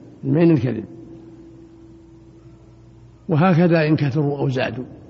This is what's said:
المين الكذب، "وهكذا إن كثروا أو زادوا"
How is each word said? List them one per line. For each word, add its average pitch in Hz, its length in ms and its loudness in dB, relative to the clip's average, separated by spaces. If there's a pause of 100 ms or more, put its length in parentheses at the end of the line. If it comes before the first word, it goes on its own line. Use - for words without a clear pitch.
(240)
المين 160 260 4
الكذب، 117 340 0 (2500)
"وهكذا 165 580 2
إن 156 100 2
كثروا 143 420 -2
أو 139 100 -2
زادوا" 123 360 -6 (240)